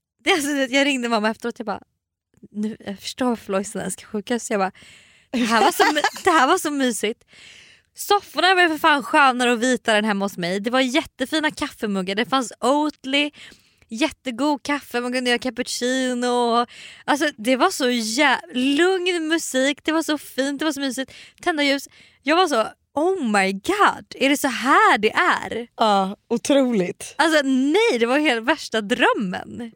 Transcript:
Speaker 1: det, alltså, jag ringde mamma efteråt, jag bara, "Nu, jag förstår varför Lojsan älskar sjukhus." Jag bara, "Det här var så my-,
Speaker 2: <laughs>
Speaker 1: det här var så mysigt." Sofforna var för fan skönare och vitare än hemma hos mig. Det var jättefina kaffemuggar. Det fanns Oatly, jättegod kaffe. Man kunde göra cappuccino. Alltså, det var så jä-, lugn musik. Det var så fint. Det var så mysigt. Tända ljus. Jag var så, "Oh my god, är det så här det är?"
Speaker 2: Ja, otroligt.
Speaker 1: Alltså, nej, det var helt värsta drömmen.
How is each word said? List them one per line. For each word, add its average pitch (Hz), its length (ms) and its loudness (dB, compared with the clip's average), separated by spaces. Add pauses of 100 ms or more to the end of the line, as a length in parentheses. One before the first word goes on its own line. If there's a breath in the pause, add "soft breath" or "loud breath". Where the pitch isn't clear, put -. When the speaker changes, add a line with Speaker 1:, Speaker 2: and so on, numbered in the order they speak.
(240)
Speaker 1:
det, 294 80 0
alltså, 294 180 0
jag 277 360 0
ringde 254 220 -2
mamma 214 220 0
efteråt, 233 280 -8
jag 220 80 -10
bara, 196 160 -8 (680)
"Nu, 214 300 -6
jag 196 180 -10
förstår - 280 -6
varför 226 260 -4
Lojsan 190 300 -4
älskar - 240 -10
sjukhus." 220 440 -6
Jag 208 100 -2
bara, 190 120 -2 (580 loud breath)
"Det 254 80 -4
här 226 260 2
var 349 80 4
så 392 220 2
my-, 302 60 0 (120)
Speaker 2:
<laughs> - 120 -16
Speaker 1:
det 392 60 4
här 311 180 4
var 359 100 4
så 311 120 -4
mysigt." 247 540 -2 (720 loud breath)
Sofforna 370 580 0
var 349 140 4
för 311 100 -2
fan 294 240 4
skönare 247 500 4
och 226 100 0
vitare 233 360 2
än 214 60 2
hemma 196 200 0
hos 196 140 -6
mig. 180 220 -4
Det 220 100 -4
var 254 100 2
jättefina 294 720 -2
kaffemuggar. 196 640 -6
Det 220 120 -2
fanns 254 340 -2
Oatly, 285 680 -2 (580 loud breath)
jättegod 262 760 -4
kaffe. 269 380 -4
Man 247 120 -6
kunde 247 180 -2
göra 240 80 0
cappuccino. 247 1300 -2 (380 loud breath)
Alltså, 294 320 0
det 247 200 0
var 330 140 2
så 262 200 -2
jä-, 240 500 2 (140)
lugn 330 760 0
musik. 285 560 0
Det 311 80 -2
var 320 100 0
så 302 160 -2
fint. 277 400 -4
Det 302 60 -4
var 311 80 0
så 277 80 -6
mysigt. 262 320 -6 (300 loud breath)
Tända 320 200 -2
ljus. 277 260 0 (340 soft breath)
Jag 302 140 2
var 370 120 4
så, 226 180 0 (280)
"Oh 349 300 0
my 196 280 2
god, 339 640 0
är 262 140 0
det 285 80 2
så 285 120 -2
här 277 500 4
det 208 140 0
är?" 247 540 -2 (100)
Speaker 2:
Ja, 202 400 2 (120)
otroligt. 233 880 0
Speaker 1:
Alltså, 311 280 4
nej, 277 540 2
det 233 60 2
var 262 120 2
helt 254 300 0
värsta 294 320 -2
drömmen. 226 960 -2